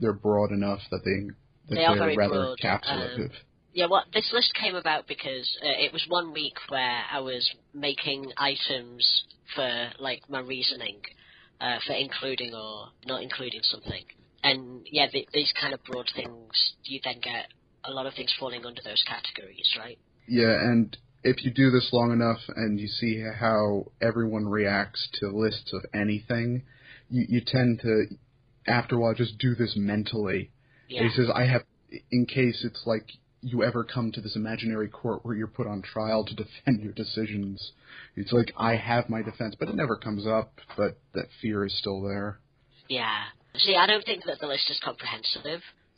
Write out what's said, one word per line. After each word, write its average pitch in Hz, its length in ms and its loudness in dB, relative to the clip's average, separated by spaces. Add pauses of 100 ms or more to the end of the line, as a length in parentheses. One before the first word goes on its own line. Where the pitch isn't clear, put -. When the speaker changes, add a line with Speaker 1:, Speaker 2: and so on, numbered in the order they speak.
Speaker 1:
they're 110 120 2
broad 104 380 4
enough 101 300 0 (100)
that - 140 -2
they, 98 280 0 (360)
that 156 80 -2
Speaker 2:
They 165 80 4
are 165 100 6
Speaker 1:
they're - 100 2
Speaker 2:
very 156 120 2
Speaker 1:
rather 202 180 4
Speaker 2:
broad, 127 240 -2
Speaker 1:
encapsulative. 123 720 -2
Speaker 2:
um, - 0 - (420)
yeah, 175 160 2
well, 190 240 4
this 214 200 0
list 240 280 2
came 180 140 0
about 160 320 0
because, 131 420 -6 (140)
uh, 151 60 0
it 143 240 2
was 160 160 -2
one 170 240 0
week 151 240 -6 (120)
where 127 340 0 (100)
I 143 80 -2
was 127 280 0 (240)
making 139 640 -4
items 131 880 2 (300)
for, 120 360 -2 (100)
like, 131 280 -4
my 135 120 -4
reasoning, 127 600 -4 (600)
uh, 120 260 0
for 147 60 -2
including 127 640 -4
or 107 320 -12 (200)
not 131 160 -4
including 123 400 -6
something. - 420 -2 (380)
And, 131 480 0
yeah, 147 180 4
th-, 131 260 -4
these 147 260 2
kind 139 140 -2
of - 100 -10
broad 127 220 -8 (100)
things, 117 580 -2 (100)
you 135 200 -8
then 120 180 -6
get 117 240 -4 (380)
a 135 60 -8
lot 135 160 -4
of 135 80 -8
things 123 260 -2
falling 123 240 -6
under 120 180 -14
those 107 240 0
categories, - 720 -4
right? 117 200 -12 (280)
Speaker 1:
Yeah, 117 260 6
and 113 440 4 (280)
if - 200 4
you 131 60 0
do 135 200 6
this 123 220 4
long 120 200 6
enough 117 260 4 (160)
and 107 240 0
you 104 80 -4
see 110 340 -2
how 110 640 2 (140)
everyone 110 460 2
reacts 101 680 0
to 101 140 -4
lists 107 440 -2
of 95 200 -6
anything, 117 720 0 (480)
you, 120 180 2
you 120 160 4
tend 123 360 4
to, 110 240 4 (640)
after 120 300 2
a 117 40 4
while, 113 140 4
just 113 240 -2
do 123 160 2
this 117 220 0
mentally. 101 760 0 (380)
Speaker 2:
Yeah. 127 120 -4
Speaker 1:
And 113 100 4
he - 60 -2
says, 123 180 6
"I 123 120 4
have," 127 160 4 (500)
in 123 140 4
case 123 380 2
it's - 220 -6
like 110 200 -2 (340)
you 123 240 0
ever 120 200 2
come 113 280 -4
to - 80 -8
this 107 160 -8
imaginary 110 520 -2
court - 360 -6
where 117 100 -4
you're 110 140 -4
put 110 180 -4
on 101 160 -6
trial 110 420 0
to 107 100 -8
defend 107 480 0
your 107 100 -6
decisions. 104 800 -6 (420)
It's 101 180 -6
like, 117 240 4
"I 113 200 2
have 120 320 0
my 113 140 -2
defense," 110 360 -8
but - 100 -4
it - 60 -4
never 117 220 0
comes 104 300 -4
up, 110 260 0 (240)
but 101 220 0 (160)
that 90 120 -2 (160)
fear 104 220 0
is 98 120 -2
still 98 260 -2
there. 101 360 -4 (500)
Speaker 2:
Yeah. 110 360 -2 (320)
See, 190 200 4
I 180 100 8
don't 214 180 4
think 180 220 -4
that 147 140 -4
the 151 60 -6
list 143 240 -2
is - 140 -4
comprehensive, 139 800 -6 (340)